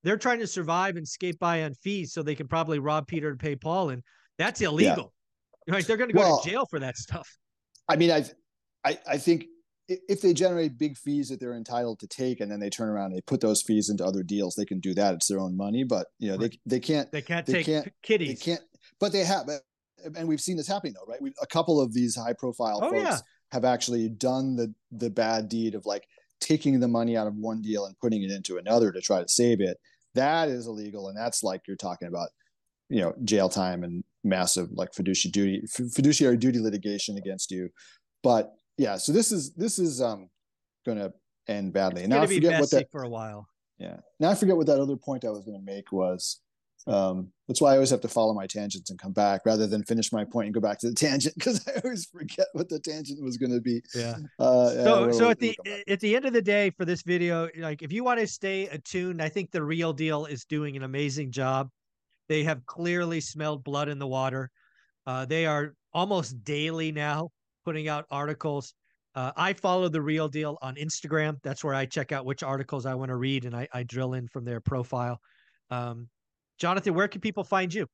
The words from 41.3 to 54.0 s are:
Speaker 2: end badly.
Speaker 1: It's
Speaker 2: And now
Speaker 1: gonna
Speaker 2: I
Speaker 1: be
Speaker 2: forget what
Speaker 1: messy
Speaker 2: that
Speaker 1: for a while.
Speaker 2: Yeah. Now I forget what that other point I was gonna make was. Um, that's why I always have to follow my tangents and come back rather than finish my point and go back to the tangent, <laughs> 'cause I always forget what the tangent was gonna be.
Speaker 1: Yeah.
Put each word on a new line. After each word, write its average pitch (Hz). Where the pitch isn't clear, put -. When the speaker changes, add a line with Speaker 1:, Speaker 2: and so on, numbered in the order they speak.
Speaker 2:
end 98
badly. 92
Speaker 1:
It's -
Speaker 2:
And 101
now 131
Speaker 1:
gonna 156
Speaker 2:
I 185
Speaker 1:
be 190
Speaker 2:
forget 151
what -
Speaker 1:
messy 139
Speaker 2:
that -
Speaker 1:
for 139
a 123
while. 110
Speaker 2:
Yeah. 87
Now 160
I 196
forget 185
what 156
that 143
other 139
point 127
I 113
was 101
gonna 101
make 98
was. 92
Um, 95
that's 127
why 143
I 135
always 135
have 123
to 117
follow 110
my 98
tangents 101
and 92
come 98
back 101
rather 110
than 104
finish 113
my 107
point 113
and 107
go 113
back 101
to 117
the 117
tangent, 151
<laughs> 170
'cause 233
I 269
always 226
forget 175
what 170
the 151
tangent 151
was 127
gonna 123
be. 120
Speaker 1:
Yeah. 117